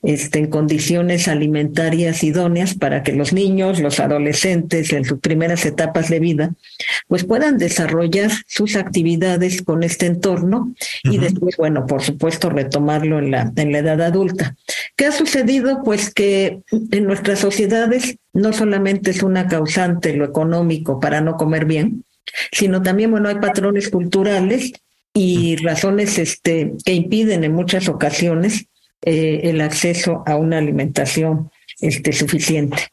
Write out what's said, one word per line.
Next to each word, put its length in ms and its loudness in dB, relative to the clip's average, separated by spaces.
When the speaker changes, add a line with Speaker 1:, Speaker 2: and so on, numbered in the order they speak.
Speaker 1:
este, 380 -2
en 80 0
condiciones 800 0
alimentarias 920 0
idóneas 540 0
para 280 0
que 100 0
los 180 0
niños, 480 2
los 220 0
adolescentes 880 0
en 140 0
sus 140 -4
primeras 460 0
etapas 440 -2
de 100 2
vida, 320 2
pues 160 0
puedan 340 2
desarrollar 760 0
sus 280 -2
actividades 880 0
con 220 0
este 240 0
entorno 680 0
y 60 4
Speaker 2:
Ujú. 100 2
Speaker 1:
después, 340 0
bueno, 300 0
por 180 -2
supuesto, 460 -2
retomarlo 720 0
en 120 -2
la, 240 0
en 160 0
la 80 2
edad 220 0
adulta. 560 0
¿Qué 80 2
ha 80 2
sucedido? 720 0
Pues 280 -2
que 460 0
en 360 0
nuestras 340 0
sociedades 800 0
no 180 2
solamente 600 0
es 120 -2
una 240 2
causante 680 0
lo 80 2
económico 720 0
para 220 0
no 160 0
comer 260 0
bien, 400 0
sino 300 2
también, 300 2
bueno, 180 2
hay 60 -2
patrones 520 2
culturales 880 0
y 420 2
razones, 600 0
este, 560 -2
que 100 2
impiden 500 2
en 100 0
muchas 340 0
ocasiones, 800 0
eh, 380 2
el 180 0
acceso 640 -2
a 120 0
una 200 0
alimentación, 920 -2
este, 320 -2
suficiente. 640 -2